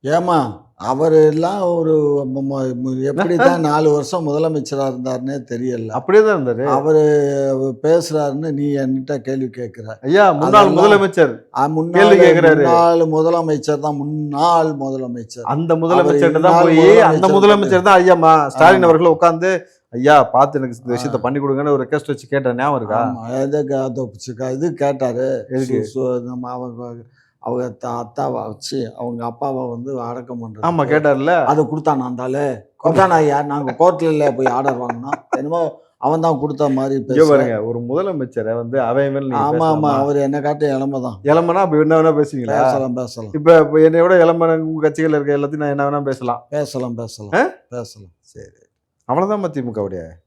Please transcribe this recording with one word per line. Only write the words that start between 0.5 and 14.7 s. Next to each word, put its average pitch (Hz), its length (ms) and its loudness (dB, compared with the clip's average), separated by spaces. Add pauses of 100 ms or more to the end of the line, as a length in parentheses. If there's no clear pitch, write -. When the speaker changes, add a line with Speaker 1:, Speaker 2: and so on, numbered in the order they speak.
Speaker 1:
அவரு 147 440 2
எல்லாம் 165 420 0
ஒரு 160 280 0 (300)
ம-, 131 160 -6
ம-, 135 200 -6 (140)
ம-, 131 180 -6 (120)
எப்படிதான் 175 600 0
Speaker 2:
<laughs> - 20 0
Speaker 1:
நாலு 151 240 2
வருஷம் 151 360 -4
முதலமைச்சரா 147 580 -4
இருந்தாருன்னே 127 580 -6
தெரியல. 120 460 -8
Speaker 2:
அப்படியே 190 340 2
தான் 214 140 2
இருந்தாரு. 123 280 -4
Speaker 1:
அவரு 147 380 2 (760)
பேசுறாருன்னு 156 720 -2
நீ 143 240 -4
என்கிட்ட 135 420 -4
கேள்வி 131 320 -6
கேக்குற. 117 360 -14 (160)
Speaker 2:
ஐயா, 180 300 4
முன்னாள் 185 300 4
Speaker 1:
அதெல்லாம் 196 140 4
Speaker 2:
முதலமைச்சர் 190 580 4 (220)
Speaker 1:
ஆ, 135 120 0
முன்னாள் 165 320 0
Speaker 2:
கேள்வி 202 180 8
கேக்குறாரு. 160 460 6
Speaker 1:
முன்னாள் 170 440 4
முதலமைச்சர் 156 720 0
தான், 147 160 -4
முன்னாள் 151 840 0